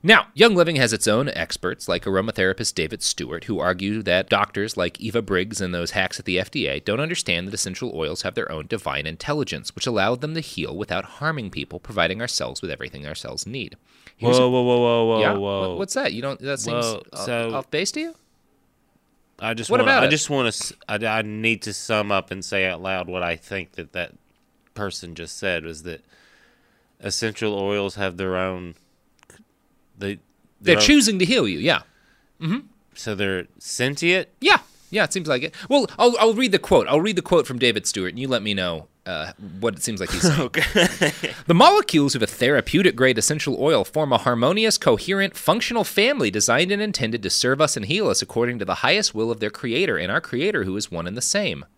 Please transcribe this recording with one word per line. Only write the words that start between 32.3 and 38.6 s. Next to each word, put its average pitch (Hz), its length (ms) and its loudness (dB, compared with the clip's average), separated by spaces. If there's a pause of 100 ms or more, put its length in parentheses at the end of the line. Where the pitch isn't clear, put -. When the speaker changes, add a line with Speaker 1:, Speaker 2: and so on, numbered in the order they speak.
Speaker 1:
Mm-hmm. 170 200 -2 (360)
Speaker 2:
So 110 200 -8
they're 95 320 -2 (120)
sentient? 165 680 0 (120)
Speaker 1:
Yeah. 359 200 6 (320)
Yeah, 196 140 0
it - 80 -6
seems 175 140 -4
like 127 160 2
it. 160 120 -8 (140)
Well, 262 180 4 (100)
I'll, 240 220 6
I'll 226 140 6
read 233 180 0
the 190 80 2
quote. 139 280 4
I'll 143 140 4
read 202 140 0
the 175 60 0
quote 160 260 4
from 127 120 -6
David 113 280 2
Stewart, 92 240 -2
and 110 80 -10
you 135 80 -6
let 120 140 0
me 104 120 -2
know, 87 340 -4 (180)